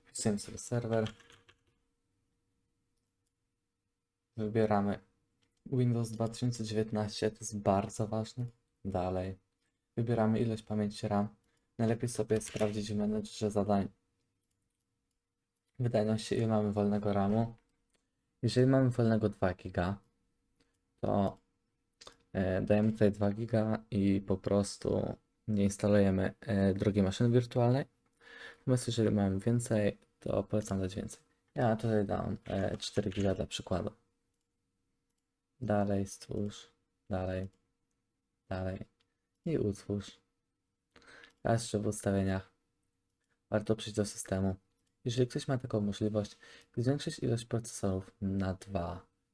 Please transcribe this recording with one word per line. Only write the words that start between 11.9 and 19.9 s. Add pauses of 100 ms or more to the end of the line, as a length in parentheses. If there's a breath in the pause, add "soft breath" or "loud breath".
sobie
sprawdzić
w
menedżerze
zadań (1900)
wydajności,
ile
mamy
wolnego
ramu. (840)
Jeżeli
mamy
wolnego
dwa
giga, (1000)